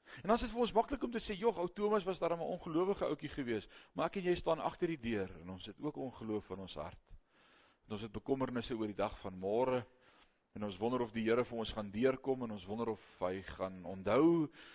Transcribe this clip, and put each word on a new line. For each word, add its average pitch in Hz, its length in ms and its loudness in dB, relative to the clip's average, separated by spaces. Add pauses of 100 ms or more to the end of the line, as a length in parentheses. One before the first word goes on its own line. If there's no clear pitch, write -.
(160)
En - 80 -14
dan 208 120 4
is 233 60 2
dit 240 100 -4
vir 233 80 -2
ons 202 140 2
maklik 240 300 2
om 240 80 0
te 226 100 -2
sê, 202 160 -4
"Jog, 196 200 2
ou 175 100 0
Thomas 208 360 2
was 180 160 -2
darem 170 200 2
'n 165 180 -4
ongelowige 180 480 2
ouetjie 147 240 -2
gewees, 117 380 -2 (260)
maar 156 120 0
ek - 100 -2
en 196 80 -2
jy 175 120 4
staan 165 240 0
agter - 280 -2
die 160 120 -2
deur 107 300 0 (120)
en 87 80 -10
ons 92 160 -10
het 107 140 -12
ook 147 160 -4
ongeloof 113 540 -6
in 95 100 -6
ons 95 140 -10
hart. - 440 -10 (680)
En 107 80 -10
ons 101 80 -6
het 110 100 -8
bekommernisse 123 640 -2
oor 110 120 -2
die 101 80 -6
dag 104 240 -2
van 92 200 -8
môre, 120 460 2 (680)
en 104 100 -8
ons 98 140 -6
wonder 120 240 2
of 113 100 -4
die 113 120 -2
Here 117 220 4
vir 117 120 -6
ons 107 140 -2
gaan 104 200 -6
deurkom, 131 520 2
en 113 80 -4
ons 95 140 -10
wonder 110 240 -2
of - 300 -6
hy 92 220 0
gaan 92 440 -6
onthou, 127 640 6 (260)